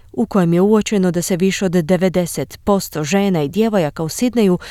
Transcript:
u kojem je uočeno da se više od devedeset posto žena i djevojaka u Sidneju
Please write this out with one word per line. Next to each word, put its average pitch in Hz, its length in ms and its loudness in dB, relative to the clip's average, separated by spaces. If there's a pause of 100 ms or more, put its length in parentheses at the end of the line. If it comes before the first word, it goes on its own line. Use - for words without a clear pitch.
(140)
u 240 120 -2
kojem 170 280 2
je 175 80 4
uočeno 208 500 2
da 170 100 -2
se 180 140 -2
više 190 300 0
od 180 60 -2
devedeset 175 920 -2
posto 190 400 -2
žena 185 400 0
i 139 60 -2
djevojaka 196 540 0
u 160 60 -4
Sidneju 214 500 0 (120)